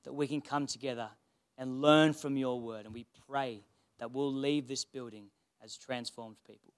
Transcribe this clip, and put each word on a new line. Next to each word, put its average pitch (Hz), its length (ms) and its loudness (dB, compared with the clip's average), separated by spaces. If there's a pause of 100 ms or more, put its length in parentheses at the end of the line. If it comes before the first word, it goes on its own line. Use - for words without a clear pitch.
that 135 80 -12
we 143 160 -2
can 147 120 -4
come 143 260 -2
together 117 420 -6 (480)
and 131 240 -6
learn 151 320 10
from 143 240 -2
your 127 240 -2
word, 113 240 -8
and 110 100 -14
we 120 120 -12 (220)
pray 131 340 -4 (360)
that 117 140 -8
we'll 139 200 0
leave 139 360 0
this 131 160 -6
building 110 420 -14 (360)
as 113 140 -16
transformed 117 600 -10 (100)
people. - 320 -20